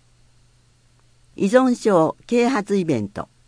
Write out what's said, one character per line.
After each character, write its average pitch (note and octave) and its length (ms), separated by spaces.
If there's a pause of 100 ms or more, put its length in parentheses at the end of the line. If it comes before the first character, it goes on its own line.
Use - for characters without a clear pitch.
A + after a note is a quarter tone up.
(1400)
依 - 100
存 B3 300
症 E3+ 400 (120)
啓 A#3+ 200
発 G#3 280
イ F#3+ 100
ベ C#3+ 140
ン G2+ 100
ト。 - 200 (180)